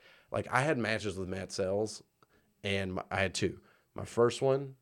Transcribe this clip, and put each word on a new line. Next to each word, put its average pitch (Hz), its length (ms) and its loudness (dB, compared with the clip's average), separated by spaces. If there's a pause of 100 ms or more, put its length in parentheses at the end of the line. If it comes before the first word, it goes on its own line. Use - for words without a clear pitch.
(320)
like, - 180 -2
I 127 120 4
had 147 160 2
matches 107 380 -2
with 92 120 -4
Matt 92 240 -6
Sells, 98 500 -2 (640)
and 98 300 0
my, - 160 -6
I 95 100 2
had 95 140 2
two. - 260 0 (340)
My 104 100 -8
first 117 380 2
one 135 400 0